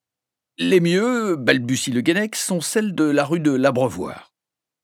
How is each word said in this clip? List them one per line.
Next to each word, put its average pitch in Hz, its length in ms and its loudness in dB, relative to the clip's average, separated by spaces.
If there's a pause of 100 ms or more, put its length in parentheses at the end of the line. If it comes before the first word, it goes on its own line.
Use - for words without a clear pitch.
(580)
Les 180 220 4
mieux », 202 560 0
balbutie 127 560 0
Le 120 100 0
Guenec, « 202 340 0
sont 180 240 -4
celles 208 340 -2
de 156 100 2
la 143 200 2
rue 165 160 -2
de 151 120 2
l'Abreuvoir. » 127 840 -2 (500)